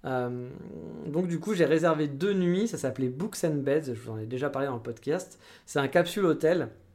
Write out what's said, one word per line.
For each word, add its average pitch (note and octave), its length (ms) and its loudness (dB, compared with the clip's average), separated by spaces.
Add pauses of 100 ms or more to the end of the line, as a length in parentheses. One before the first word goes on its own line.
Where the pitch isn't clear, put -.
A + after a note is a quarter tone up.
Euh, B2 420 -2 (580)
donc E3+ 220 0
du E3+ 100 0
coup, G#3 160 -2
j'ai E3+ 120 6
réservé D#3 420 4
deux E3+ 260 0
nuits, F#3 320 2
ça G3+ 120 -4
s'appelait B2+ 320 -2
Books E3 340 -4
and D3+ 140 2
Beds, C#3 360 0
je A2 60 -8
vous A2+ 100 -12
en A2 80 -8
ai A2 80 -6
déjà B2+ 240 -2
parlé C#3 160 -2
dans C3+ 80 -2
le A2+ 80 -6
podcast. C#3+ 560 -6 (280)
C'est - 120 -2
un C3+ 100 2
capsule F3 360 2
hôtel D#3+ 460 4 (240)